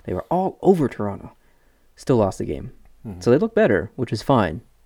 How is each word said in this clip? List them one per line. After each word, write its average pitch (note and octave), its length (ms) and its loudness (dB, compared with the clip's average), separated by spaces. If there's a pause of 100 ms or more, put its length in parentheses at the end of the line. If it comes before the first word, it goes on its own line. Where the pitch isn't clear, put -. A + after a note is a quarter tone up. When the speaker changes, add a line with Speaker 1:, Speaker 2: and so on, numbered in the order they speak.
Speaker 1:
They G2+ 100 -8
were F2+ 160 -6
all F#3 320 -2
over E3 260 4
Toronto. - 460 -8 (600)
Still - 220 0
lost G2 200 2
the - 80 -8
game. E2+ 260 -8 (320)
Speaker 2:
Mm-hmm. F#2 180 -14
Speaker 1:
So A#2+ 100 2
they C3 80 6
look A3+ 160 -2
better, A2+ 400 2
which B2 180 -6
is A2+ 80 -6
fine. G2+ 400 0 (240)